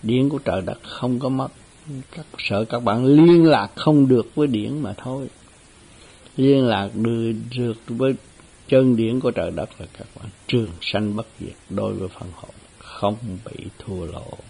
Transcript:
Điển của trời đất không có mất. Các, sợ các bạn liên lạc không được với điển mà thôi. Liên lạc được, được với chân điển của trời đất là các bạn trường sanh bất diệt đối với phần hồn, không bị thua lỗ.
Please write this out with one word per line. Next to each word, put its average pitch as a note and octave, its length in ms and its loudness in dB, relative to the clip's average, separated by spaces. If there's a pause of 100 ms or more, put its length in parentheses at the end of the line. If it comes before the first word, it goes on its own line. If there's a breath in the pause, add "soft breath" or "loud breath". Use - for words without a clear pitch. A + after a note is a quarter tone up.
Điển B2+ 260 0
của C#3+ 100 -4
trời F#2 240 -4
đất G2 200 -8
không B2+ 360 -4
có C3+ 100 -4
mất. C3 200 -4 (640)
Các, D#3+ 140 -16 (120)
sợ G#2+ 260 -2
các A#2+ 160 -6
bạn A#2 240 0
liên E3 400 8
lạc A#2+ 320 4
không D3 320 4
được B2+ 260 2
với D3+ 120 2
điển A#2+ 360 -4
mà G#2 140 -6
thôi. C3 320 -10 (1080 soft breath)
Liên C3+ 300 4
lạc G2+ 280 0
được, A2+ 380 -2 (240)
được A#2 200 -4 (100)
với C3 280 -2 (540)
chân C3 280 4
điển A2+ 240 0
của B2+ 100 -2
trời F2 200 -4
đất D#2+ 300 -10
là F2 120 -14
các - 140 -20 (100)
bạn - 120 -16 (180)
trường A2+ 240 -2 (100)
sanh G#2 360 -4
bất - 100 -8 (140)
diệt - 160 -14 (140)
đối G2+ 240 -4
với F#2+ 140 -8
phần F#2 260 -16
hồn, - 200 -20 (240)
không G#2 680 -6
bị - 220 -14 (120)
thua F#2 260 -10
lỗ. - 340 -14 (120)